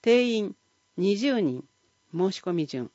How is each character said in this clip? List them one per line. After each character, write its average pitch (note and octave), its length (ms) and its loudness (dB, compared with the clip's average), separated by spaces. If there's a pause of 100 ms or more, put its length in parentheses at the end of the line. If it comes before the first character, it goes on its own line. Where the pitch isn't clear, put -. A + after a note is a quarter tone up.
定 B3 260 4
員、 A3 260 -2 (440)
二 G3+ 180 2
十 B3 240 0
人。 B2+ 240 -2 (500)
申 F#3 160 0
し - 120 -12
込 F3+ 100 -6
み E3 140 -2
順。 B2 280 -8